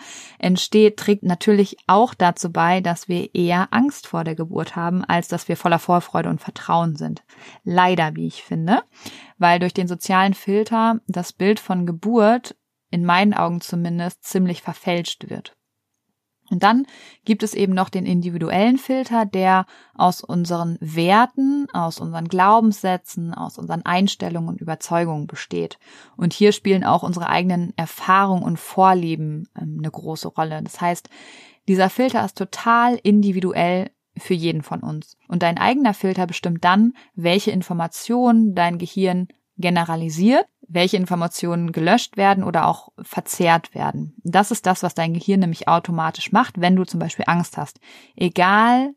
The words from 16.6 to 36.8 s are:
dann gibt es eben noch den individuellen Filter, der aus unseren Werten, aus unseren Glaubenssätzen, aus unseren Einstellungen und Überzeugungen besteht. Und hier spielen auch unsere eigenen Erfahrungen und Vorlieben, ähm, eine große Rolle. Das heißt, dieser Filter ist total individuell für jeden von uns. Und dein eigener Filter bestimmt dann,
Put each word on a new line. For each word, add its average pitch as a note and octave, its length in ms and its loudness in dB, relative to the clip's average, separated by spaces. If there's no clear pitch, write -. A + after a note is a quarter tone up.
dann A#3 240 4
gibt G#3+ 180 0
es A3 140 -4
eben G3 180 0
noch F#3 160 0
den F#3 160 -4
individuellen F3 720 0
Filter, B3+ 480 -2
der F#3 400 2
aus F3+ 280 2
unseren E3+ 560 -4
Werten, A#3 920 2
aus E3+ 260 -4
unseren E3 280 -8
Glaubenssätzen, F#3 1040 2
aus E3+ 240 -12
unseren E3+ 260 -8
Einstellungen F3 680 -2
und F3+ 120 -10
Überzeugungen E3 640 -4
besteht. E3 540 -8
Und F3 160 0
hier G#3 180 6
spielen F#3+ 320 0
auch D#3+ 180 2
unsere F3 280 -6
eigenen F3 480 -2
Erfahrungen F#3 640 0
und E3 160 -4
Vorlieben, E3 920 0
ähm, D#3 200 -8
eine D#3 100 -6
große D#3+ 380 -10
Rolle. D#3 340 -6
Das - 180 -12
heißt, F3 300 -4
dieser F#3+ 220 4
Filter B3 340 0
ist - 140 -8
total A#3 640 0
individuell F#3+ 880 2
für - 200 -4
jeden D#3+ 260 -2
von - 200 -10
uns. D3+ 360 -12
Und F3 140 -2
dein E3+ 160 0
eigener A#3+ 380 2
Filter F#3 320 -2
bestimmt E3+ 360 -6
dann, G#3 300 4